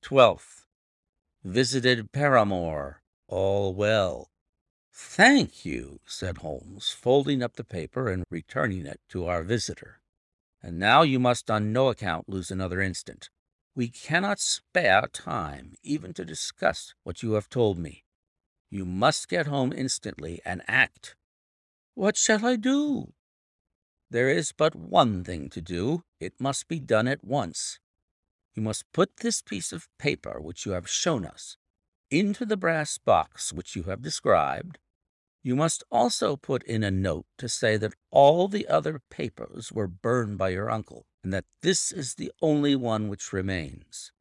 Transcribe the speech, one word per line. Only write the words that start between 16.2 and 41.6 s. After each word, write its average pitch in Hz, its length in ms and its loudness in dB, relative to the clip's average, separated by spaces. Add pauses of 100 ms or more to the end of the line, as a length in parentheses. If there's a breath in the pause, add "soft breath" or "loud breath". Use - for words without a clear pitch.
discuss - 680 -6 (100)
what - 180 -10
you 113 120 -2
have 104 160 -2
told 107 280 2
me. 80 260 -12 (680)
You 98 160 -6
must 98 440 -2
get 170 180 -2
home 139 240 0
instantly 85 720 -8
and 92 240 -8
act." - 480 0 (760)
"What 202 240 0
shall 214 280 2
I 247 100 2
do?" 269 580 0 (960)
"There 123 200 2
is 160 240 0
but 156 220 2
one 101 480 4
thing 80 280 -6
to - 100 -8
do. 92 420 -2 (160)
It - 200 -10
must 135 280 -4
be 165 120 -4
done 117 280 2
at 139 160 -4
once. 101 560 -6 (760)
You 110 100 -6
must - 280 -6
put - 260 0
this - 240 -2
piece 190 300 -8
of 170 260 -12
paper 104 440 -4
which 82 240 -12
you 101 60 -4
have 90 180 -4
shown 127 360 0
us - 320 -16 (520)
into 202 360 0
the 208 120 0
brass 165 400 -2
box - 560 2
which 85 220 -8
you 90 80 -6
have 95 180 -6
described. 113 800 0 (600)
You 123 140 -2
must 160 360 0
also 120 440 2
put 139 280 -4
in 110 200 -2
a 101 60 2
note 95 380 0 (100)
to 123 100 -10
say 110 300 0
that 101 160 -2 (160)
all 151 380 8
the 202 200 -4
other 156 320 0 (100)
papers - 640 -10
were 104 160 -2
burned 104 520 0
by 95 100 2
your 101 220 -2
uncle, 110 340 -8 (180)
and 92 80 -4
that 95 140 -4 (160)